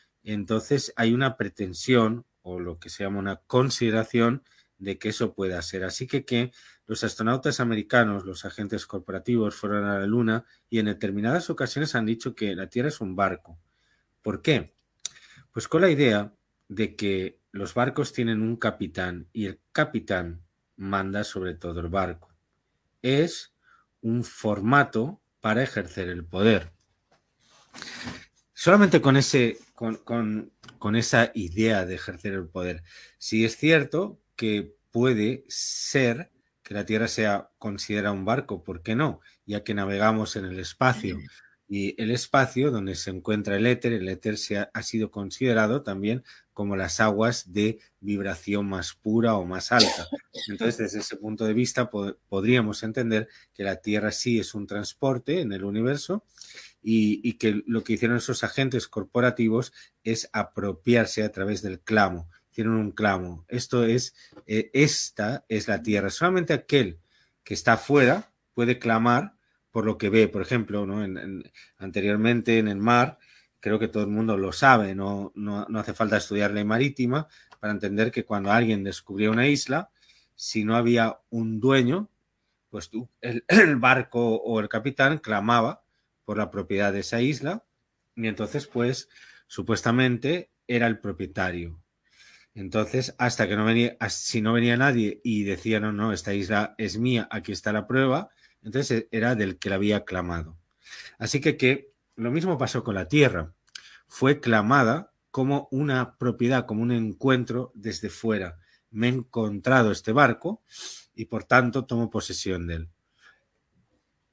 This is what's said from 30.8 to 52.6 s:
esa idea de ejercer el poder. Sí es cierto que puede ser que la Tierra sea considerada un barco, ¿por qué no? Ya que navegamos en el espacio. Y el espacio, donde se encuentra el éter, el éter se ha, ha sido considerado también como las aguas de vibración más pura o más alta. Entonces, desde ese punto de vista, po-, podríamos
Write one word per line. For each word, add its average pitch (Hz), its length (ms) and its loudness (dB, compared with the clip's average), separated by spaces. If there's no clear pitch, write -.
esa 117 380 4
idea 98 520 0
de 90 100 -6
ejercer 98 380 -8
el 92 140 -6
poder. 87 360 -6
Sí 113 280 0
es 110 120 -4
cierto 160 640 2
que 107 380 -2
puede 120 560 0
ser - 840 -2
que - 120 -14
la 101 120 -4
Tierra 110 220 0
sea 104 500 -2
considerada 104 560 -4
un 95 120 -6
barco, 107 380 -4
¿por 85 200 -12
qué 110 120 -2
no? 131 240 -2
Ya 104 180 -6
que 107 100 -6
navegamos 104 640 0
en 98 100 -6
el 92 140 -8
espacio. 107 580 0
Y 98 340 -4
el 110 100 -2
espacio, 131 600 2
donde 98 240 -4
se - 140 -8
encuentra 101 480 -2
el 107 80 2
éter, 120 280 2
el 92 140 -4
éter 104 300 -4
se 101 220 -4
ha, 101 140 -4
ha 107 100 -6
sido 110 280 -4
considerado 110 680 0
también 104 420 -4
como 101 220 -4
las 92 240 -4
aguas 110 520 2
de 104 280 0
vibración 101 680 -4
más 95 260 -6
pura 113 420 2
o 92 100 -2
más 92 260 -6
alta. - 360 2
Entonces, 110 300 -2
desde 104 220 -4
ese - 180 -8
punto 107 280 -6
de 107 80 0
vista, 123 360 0
po-, 101 260 -6
podríamos 107 540 0